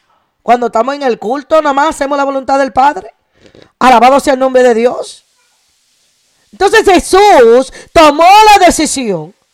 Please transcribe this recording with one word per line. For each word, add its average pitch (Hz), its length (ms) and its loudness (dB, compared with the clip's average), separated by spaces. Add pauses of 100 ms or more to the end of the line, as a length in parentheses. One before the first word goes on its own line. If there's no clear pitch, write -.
(420)
Cuando 240 240 -2
estamos 233 300 -4
en 285 80 -10
el 240 160 -4
culto, 285 420 -4
nada 294 120 -4
más 285 160 -2
hacemos 285 280 -6
la 277 60 -4
voluntad 269 340 -4
del 277 160 -4
Padre. 302 400 -2 (640)
Alabado 254 420 2
sea 277 140 -2
el 254 60 -4
nombre 262 240 0
de 247 100 2
Dios. - 520 -6 (1300)
Entonces 392 340 -4
Jesús 320 880 2 (220)
tomó 311 300 2
la 403 420 4
decisión, 226 680 -4 (180)